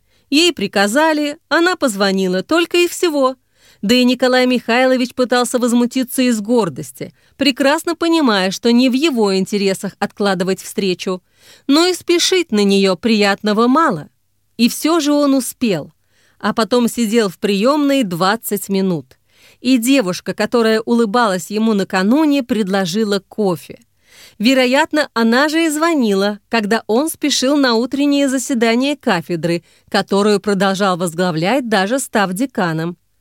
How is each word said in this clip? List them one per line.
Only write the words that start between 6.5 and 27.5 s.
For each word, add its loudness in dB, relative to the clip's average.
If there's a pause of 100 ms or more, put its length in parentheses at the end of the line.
прекрасно 0
понимая, 0
что -2
не 4
в -2
его 0
интересах -2
откладывать -2
встречу. -6 (460)
Но 4
и 0
спешить -2
на 2
нее 2
приятного 0
мало. 0 (480)
И 4
все 0
же 0
он 2
успел. -4 (460)
А -2
потом 2
сидел 0
в -16
приемной 0
двадцать -2
минут. -2 (420)
И 2
девушка, 0
которая 0
улыбалась 0
ему 0
накануне, 2
предложила -2
кофе. -6 (580)
Вероятно, 2
она 2
же 0
и 0
звонила, 0 (100)
когда -2
он 0
спешил -2